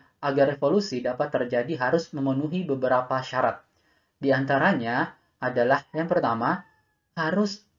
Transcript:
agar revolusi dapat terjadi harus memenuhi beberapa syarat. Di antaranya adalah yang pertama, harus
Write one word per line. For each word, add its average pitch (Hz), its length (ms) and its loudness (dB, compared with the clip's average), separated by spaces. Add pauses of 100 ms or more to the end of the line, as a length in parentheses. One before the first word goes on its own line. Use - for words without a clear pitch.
(220)
agar 143 320 2
revolusi 139 480 0
dapat 127 320 -2
terjadi 127 480 -2
harus 139 320 0
memenuhi 147 480 -2
beberapa 127 640 0
syarat. 127 400 -2 (560)
Di 139 80 2
antaranya 139 880 0 (240)
adalah 127 400 2 (160)
yang 165 80 -2
pertama, 151 560 0 (560)
harus 185 480 -2 (140)